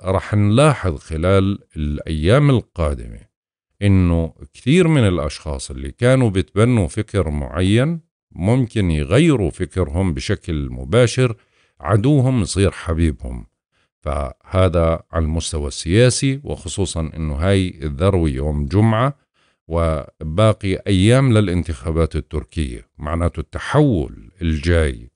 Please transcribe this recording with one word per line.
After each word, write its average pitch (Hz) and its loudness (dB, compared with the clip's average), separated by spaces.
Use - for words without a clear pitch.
رح 92 -2
نلاحظ 104 2
خلال 95 0
الأيام 80 2
القادمة 69 -2
إنه 87 2
كثير 165 2
من 139 4
الأشخاص 76 -6
اللي 67 -10
كانوا 123 2
بتبنوا 98 0
فكر 95 -4
معين 92 0
ممكن 107 0
يغيروا 92 2
فكرهم 87 -2
بشكل 71 -6
مباشر، 110 0
عدوهم 123 2
يصير 92 0
حبيبهم. 71 -4
فهذا 82 0
على 82 0
المستوى 78 -4
السياسي، 123 0
وخصوصًا 80 -6
إنه 78 -4
هاي 92 0
الذروة 82 0
يوم 73 -2
جمعة 110 2
وباقي 82 -2
أيام 113 4
للانتخابات 85 0
التركية، 73 -8
معناته 80 -4
التحول 98 -2
الجاي 78 0